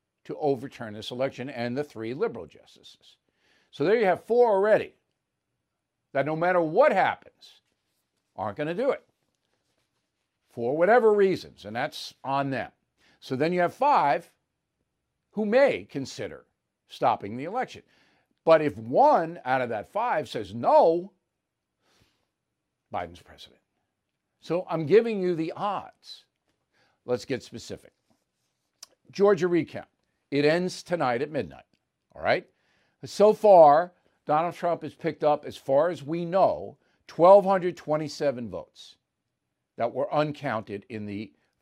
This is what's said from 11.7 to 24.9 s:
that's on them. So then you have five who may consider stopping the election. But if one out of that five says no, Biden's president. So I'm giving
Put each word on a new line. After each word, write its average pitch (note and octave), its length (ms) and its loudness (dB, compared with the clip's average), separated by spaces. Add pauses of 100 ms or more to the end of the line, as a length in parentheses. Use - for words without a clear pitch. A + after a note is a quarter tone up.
that's - 380 -8 (100)
on C#3 260 -2
them. A2+ 220 -6 (480)
So - 160 -8
then D#3+ 160 -2
you F3+ 80 -2
have E3+ 140 0
five F3 540 0 (1040)
who G#3+ 160 -6
may G3+ 380 2
consider G#2 600 -12 (440)
stopping A2 480 -4
the C3+ 80 -10
election. A3+ 380 -10 (640)
But D#3+ 180 6
if C3 160 -2
one E3 680 0
out C3 160 0
of B2 80 -4
that G#2+ 240 -8
five G#3 360 -4
says G2+ 260 -10
no, F3+ 580 2 (1800)
Biden's F2 280 -10
president. - 400 -20 (800)
So F3 300 -6
I'm D#3+ 160 -4
giving G#3+ 340 2